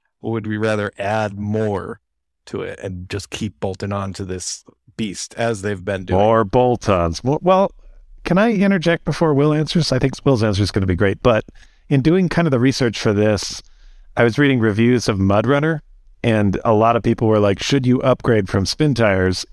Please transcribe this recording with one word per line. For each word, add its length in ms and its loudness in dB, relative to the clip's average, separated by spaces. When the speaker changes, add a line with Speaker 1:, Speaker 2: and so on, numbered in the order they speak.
Speaker 1:
Or 120 -6
would 160 -6
we 80 -4
rather 420 -2
add 400 -4
more 600 -4
to 160 -10
it 200 -12
and 260 -10
just 220 -10
keep 300 -10
bolting 320 -6
on 220 -6
to 100 -10
this 400 -10
beast 400 -8
as 260 -4
they've 220 -6
been 200 -6
doing? 140 -2
Speaker 2:
More 260 4
bolt-ons. 800 0
Mo-, 180 -2
well, 300 2
can 140 0
I 140 2
interject 520 0
before 300 0
Will 180 2
answers? 400 0
I 60 0
think 160 -2
Will's 180 2
answer 200 2
is 80 0
gonna 160 -2
be 100 2
great, 260 0
but 220 4
in 140 2
doing 260 2
kind 180 0
of 60 0
the 80 2
research 400 0
for 120 2
this, 500 0
I 80 4
was 140 0
reading 220 2
reviews 480 2
of 100 0
MudRunner, 600 2
and 420 0
a 100 2
lot 220 4
of 60 -2
people 260 0
were 100 4
like, 240 0
"Should 240 0
you 160 2
upgrade 460 0
from 180 0
spin 280 0
tires?" 580 0